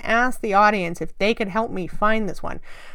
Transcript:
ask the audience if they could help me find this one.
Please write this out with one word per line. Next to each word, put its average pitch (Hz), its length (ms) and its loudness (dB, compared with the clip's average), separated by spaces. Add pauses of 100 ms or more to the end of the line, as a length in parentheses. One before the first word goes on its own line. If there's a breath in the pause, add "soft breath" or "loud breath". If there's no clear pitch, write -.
ask 247 380 0
the 208 140 0
audience 196 460 4
if - 180 -6
they 208 160 2
could 214 140 -4
help 220 220 -2
me 185 160 -4
find 214 420 2
this - 140 -4
one. - 180 -4 (340 loud breath)